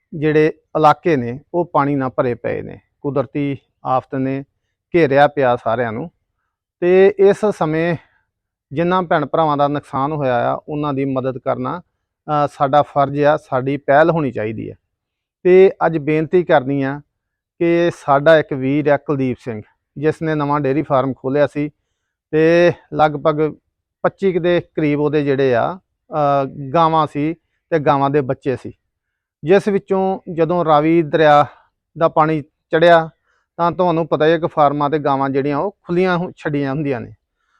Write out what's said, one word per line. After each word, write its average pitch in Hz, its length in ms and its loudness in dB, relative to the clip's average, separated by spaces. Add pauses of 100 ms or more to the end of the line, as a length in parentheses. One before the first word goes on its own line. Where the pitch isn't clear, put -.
(140)
ਜਿਹੜੇ 156 320 2 (300)
ਇਲਾਕੇ 156 400 2
ਨੇ 120 240 -6 (140)
ਉਹ 175 100 0
ਪਾਣੀ 143 300 -2
ਨਾਲ 131 160 -2
ਭਰੇ 127 240 -2
ਪਏ 110 280 -8
ਨੇ। 101 180 -14 (200)
ਕੁਦਰਤੀ 139 560 -6 (300)
ਆਫਤ 131 280 -4
ਨੇ 135 300 -4 (500)
ਘੇਰਿਆ 143 340 4
ਪਿਆ 131 280 0
ਸਾਰਿਆਂ 117 360 -4
ਨੂੰ, 147 180 -10 (680)
ਤੇ 190 380 4
ਇਸ 196 320 2
ਸਮੇਂ 165 460 -2 (760)
ਜਿਨ੍ਹਾਂ 175 300 -2
ਭੈਣ 160 240 -2
ਭਰਾਵਾਂ 156 300 0
ਦਾ 143 120 0
ਨੁਕਸਾਨ 143 440 -4
ਹੋਇਆ 131 420 -2
ਆ, 135 140 -8
ਉਹਨਾਂ 147 260 -6
ਦੀ 135 100 -4
ਮਦਦ 131 340 -4
ਕਰਨਾ, 131 420 -6
ਅ, - 720 -6
ਸਾਡਾ 143 300 0
ਫਰਜ਼ 143 420 -2
ਆ, 147 120 4
ਸਾਡੀ 135 400 -4
ਪਹਿਲ 147 340 4
ਹੋਣੀ 156 220 -2
ਚਾਹੀਦੀ 110 380 -8
ਹੈ। 104 40 -16 (680)
ਤੇ 185 280 6 (160)
ਅੱਜ 165 120 0
ਬੇਨਤੀ 156 460 0
ਕਰਨੀ 139 380 0
ਆ 139 180 -6 (580)
ਕਿ 170 380 2
ਸਾਡਾ 147 420 4
ਇੱਕ 143 140 -2
ਵੀਰ 139 340 -2
ਆ 147 100 2
ਕੁਲਦੀਪ 131 440 -4
ਸਿੰਘ, 110 220 -10 (360)
ਜਿਸ 151 240 -2
ਨੇ 156 120 -2
ਨਵਾਂ 147 260 -2
ਡੇਅਰੀ 139 220 0
ਫਾਰਮ 135 340 0
ਖੋਲ੍ਹਿਆ 139 300 0
ਸੀ 147 240 -6 (600)
ਤੇ 165 420 4 (220)
ਲਗਭਗ 151 600 0 (480)
ਪੱਚੀ 185 300 -2
ਕੁ 175 80 -2
ਦੇ 175 200 0
ਕਰੀਬ 147 400 -4
ਉਹਦੇ 147 240 -2
ਜਿਹੜੇ 135 300 0
ਆ, 139 240 -2 (320)
ਅ, 143 340 0 (300)
ਗਾਵਾਂ 160 380 2
ਸੀ 151 220 -4 (360)
ਤੇ 170 80 0
ਗਾਵਾਂ 139 320 0
ਦੇ 147 100 0
ਬੱਚੇ 131 360 -4
ਸੀ, 101 160 -14 (720)
ਜਿਸ 190 240 2
ਵਿੱਚੋਂ 190 520 -2 (120)
ਜਦੋਂ 165 320 0
ਰਾਵੀ 160 380 4
ਦਰਿਆ 147 440 4 (520)
ਦਾ 165 100 0
ਪਾਣੀ 156 340 0
ਚੜ੍ਹਿਆ 165 640 2 (480)
ਤਾਂ 170 160 0
ਤੁਹਾਨੂੰ 170 340 -2
ਪਤਾ 151 200 0
ਹੀ 160 60 4
ਹੈ 165 60 0
ਕਿ 160 80 -4
ਫਾਰਮਾਂ 147 440 0
ਤੇ 156 80 -2
ਗਾਵਾਂ 139 320 -2
ਜਿਹੜੀਆਂ 139 280 -2
ਉਹ 190 120 -4
ਖੁੱਲੀਆਂ 180 460 -2
ਹੁ-, 151 200 -6
ਛੱਡੀਆਂ 143 340 -4
ਹੁੰਦੀਆਂ 139 300 -4
ਨੇ। 110 140 -16 (460)